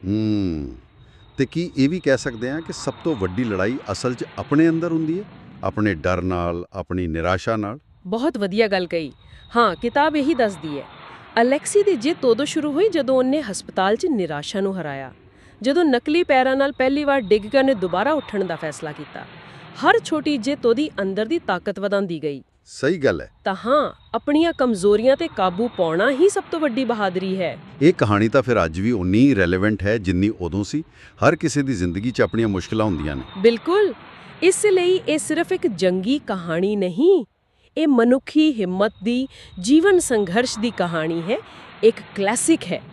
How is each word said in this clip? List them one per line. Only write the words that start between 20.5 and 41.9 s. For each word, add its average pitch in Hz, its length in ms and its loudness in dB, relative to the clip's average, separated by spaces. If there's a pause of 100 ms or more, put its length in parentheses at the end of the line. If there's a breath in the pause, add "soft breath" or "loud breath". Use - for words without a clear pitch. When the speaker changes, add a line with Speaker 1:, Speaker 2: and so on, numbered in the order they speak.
Speaker 2:
ਉਹਦੀ 247 240 2 (120)
ਅੰਦਰ 196 240 -2
ਦੀ 320 140 -2
ਤਾਕਤ 190 400 -4
ਵਧਾਉਂਦੀ 190 440 -2
ਗਈ। 143 200 -6 (220)
Speaker 1:
ਸਹੀ 170 320 -2
ਗੱਲ 104 240 2
ਹੈ। - 100 -16 (120)
Speaker 2:
ਤਾਂ 190 120 -2 (100)
ਹਾਂ, 254 280 2 (200)
ਆਪਣੀਆਂ 302 400 0
ਕਮਜ਼ੋਰੀਆਂ 220 640 2
'ਤੇ 330 120 -6
ਕਾਬੂ 190 400 -2 (100)
ਪਾਉਣਾ 180 340 2
ਹੀ 311 180 4
ਸਭ 381 220 -2
ਤੋਂ 330 80 -4
ਵੱਡੀ 269 260 -2
ਬਹਾਦਰੀ 190 520 -2
ਹੈ। 160 200 -4 (240)
Speaker 1:
ਇਹ 170 120 8
ਕਹਾਣੀ 107 360 2
ਤਾਂ 135 120 4
ਫਿਰ 107 240 2
ਅੱਜ 82 140 -4
ਵੀ 113 120 0
ਉਨੀ 95 280 2
ਹੀ 135 160 6
ਰੈਲੇਵੈਂਟ 95 480 2
ਹੈ 107 140 2
ਜਿੰਨੀ 95 320 0
ਉਦੋਂ 95 340 -4
ਸੀ। 151 200 -6 (440 loud breath)
ਹਰ 165 80 6
ਕਿਸੇ 143 260 -2
ਦੀ 135 120 -2
ਜ਼ਿੰਦਗੀ 92 380 -2
'ਚ 120 100 -2
ਆਪਣੀਆਂ 113 260 2
ਮੁਸ਼ਕਿਲਾਂ 107 380 -2
ਹੁੰਦੀਆਂ 76 300 -4
ਨੇ। 65 60 -8 (160)
Speaker 2:
ਬਿਲਕੁਲ, 247 560 2 (500)
ਇਸ 381 220 2
ਲਈ 370 420 2
ਇਹ 302 100 0
ਸਿਰਫ 311 340 -4
ਇੱਕ 359 160 -2
ਜੰਗੀ 190 600 0
ਕਹਾਣੀ 180 480 -2
ਨਹੀਂ, 208 500 2 (520)
ਇਹ 311 100 0
ਮਨੁੱਖੀ 269 640 4
ਹਿੰਮਤ 202 400 -2 (100)
ਦੀ, 247 240 -2 (320 loud breath)
ਜੀਵਨ 330 400 4
ਸੰਘਰਸ਼ 220 600 0
ਦੀ 226 120 -2
ਕਹਾਣੀ 170 500 -2
ਹੈ, 202 160 -4 (460 loud breath)
ਇੱਕ 226 180 4 (140)